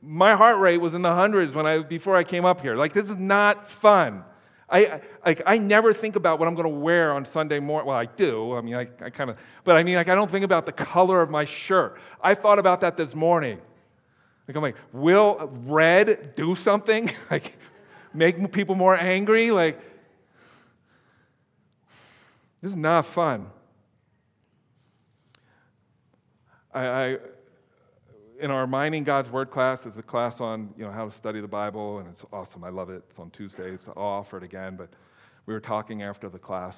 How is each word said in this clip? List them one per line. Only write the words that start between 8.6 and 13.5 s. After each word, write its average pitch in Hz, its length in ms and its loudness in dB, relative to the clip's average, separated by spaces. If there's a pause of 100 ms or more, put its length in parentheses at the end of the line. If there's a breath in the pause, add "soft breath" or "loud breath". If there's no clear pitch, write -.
mean, 117 140 -8
I, 123 120 -6 (140)
I 127 80 -12
kinda, 123 260 -8 (300 loud breath)
but 175 100 8
I 165 80 6
mean, 180 120 0
like, 170 120 2
I 185 80 4
don't 196 160 0
think 196 140 -2
about 175 200 0
the 156 60 -10
color 180 500 2
of 151 80 0
my 151 140 -2
shirt. 151 560 -2 (240 loud breath)
I 196 100 4
thought 208 260 4
about 180 200 4
that 170 160 -2
this 147 180 -4
morning. 156 460 0 (880)